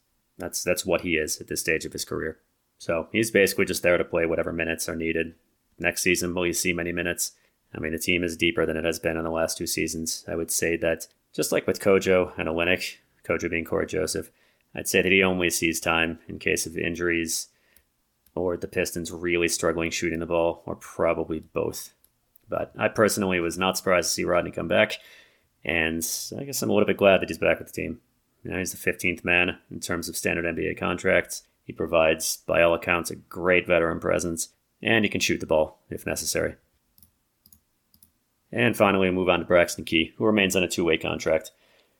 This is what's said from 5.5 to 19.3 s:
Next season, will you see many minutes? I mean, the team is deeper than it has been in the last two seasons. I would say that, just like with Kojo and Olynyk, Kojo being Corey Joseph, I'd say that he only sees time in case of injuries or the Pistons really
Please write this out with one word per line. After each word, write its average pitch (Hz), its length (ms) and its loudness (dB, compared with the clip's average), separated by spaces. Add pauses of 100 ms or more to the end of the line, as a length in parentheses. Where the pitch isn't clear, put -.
Next 87 240 -2
season, 90 320 2
will 87 120 0
you 85 60 0
see 87 220 0
many 85 180 -4
minutes? 87 400 -4 (420)
I - 40 -10
mean, 80 140 -4
the 80 60 -4
team 87 240 0
is 82 140 -2
deeper 85 300 2
than 80 100 -2
it 80 80 -4
has 82 140 -2
been 82 180 -2
in 82 80 -2
the 82 60 -4
last 82 260 -2
two 85 100 -6
seasons. 80 600 -4
I 85 60 -6
would 82 160 -4
say 82 260 0
that, 82 300 -2 (260)
just - 200 -2
like 90 140 0
with - 140 -2
Kojo 95 580 4
and 85 100 -4
Olynyk, 85 480 0 (280)
Kojo 85 260 -2
being 82 140 -2
Corey 85 220 -2
Joseph, 85 440 -4 (440)
I'd - 140 -6
say 95 140 4
that 92 100 4
he 98 100 6
only 92 280 2
sees 82 300 -2
time 82 380 0 (100)
in 85 100 -12
case 85 280 -2
of 82 100 -10
injuries 82 720 -2 (880)
or 87 220 -2
the 82 120 -8
Pistons 87 420 -4
really 85 380 0